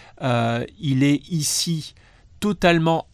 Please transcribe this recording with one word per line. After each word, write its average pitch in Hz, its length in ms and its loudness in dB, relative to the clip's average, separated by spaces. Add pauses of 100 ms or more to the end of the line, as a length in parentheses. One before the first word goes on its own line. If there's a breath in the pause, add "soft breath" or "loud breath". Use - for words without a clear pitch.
(220 loud breath)
Euh, 117 440 0 (140)
il 135 240 0
est 143 260 2
ici 160 680 -4 (460 soft breath)
totalement 170 720 2